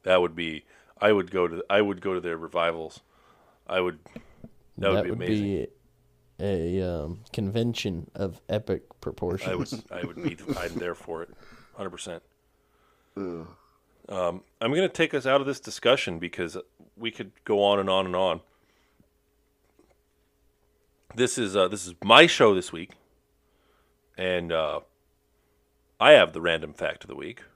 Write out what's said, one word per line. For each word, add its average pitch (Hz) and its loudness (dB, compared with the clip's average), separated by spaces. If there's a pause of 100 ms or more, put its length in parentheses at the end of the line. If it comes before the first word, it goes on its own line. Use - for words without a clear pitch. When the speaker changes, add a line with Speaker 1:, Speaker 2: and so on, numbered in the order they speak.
Speaker 1:
That 92 6
would 82 -2
be. 82 -6 (360)
I 107 6
would 95 2
go 92 2
to. 85 -6
I 101 4
would 98 -2
go 95 -2
to 90 -2
their 85 -6
revivals. 82 -4 (680)
I 95 0
would. 90 -2 (800)
That 98 0
would 95 2
Speaker 2:
That 104 0
Speaker 1:
be 90 -4
Speaker 2:
would - -6
Speaker 1:
amazing. 104 -2
Speaker 2:
be 95 -4 (760)
a, 92 -2 (220)
um, 90 -10 (120)
convention 110 -4
of 95 -8
epic 101 -4 (160)
proportions. 90 -6
Speaker 1:
I 92 -4
would. - -6 (340)
I 87 -8
would 85 -14
be. 139 -6 (200)
I'm 87 -8
there 87 -6
for 82 -12
it. - -16 (460)
Hundred 95 -10
percent. 87 -14 (920)
Speaker 3:
Ugh. 87 -8 (600)
Speaker 1:
Um, 92 -4 (180)
I'm 117 0
gonna 185 2
take - -2
us 131 -4
out 135 2
of 135 -8
this 139 -6
discussion 110 0
because 85 -6 (400)
we 113 -8
could 101 -14 (120)
go 101 2
on 101 6
and 95 0
on 95 2
and 90 -4
on. 90 0 (2750)
This 123 2
is, 101 -2
uh, 92 4
this 95 -6
is 87 -16 (100)
my 127 12
show 113 6
this 92 -2
week, 85 -12 (1200)
and, 87 -2
uh, 78 -2 (1200)
I 135 8
have 90 8
the 82 -8
random 80 -2
fact 78 -6
of - -20
the 65 -14
week. 78 -12 (140)